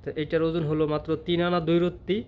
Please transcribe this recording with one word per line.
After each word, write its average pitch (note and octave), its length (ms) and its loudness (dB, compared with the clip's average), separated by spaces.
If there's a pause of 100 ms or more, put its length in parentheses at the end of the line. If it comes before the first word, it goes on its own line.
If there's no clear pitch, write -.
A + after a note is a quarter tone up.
তো - 140 -10
এটার D#3 280 0
ওজন E3 200 0
হলো D#3 240 2
মাত্র D3+ 280 -2 (100)
তিন F3 160 2
আনা F3 180 2
দুই E3+ 200 2
রত্তি F3+ 480 -2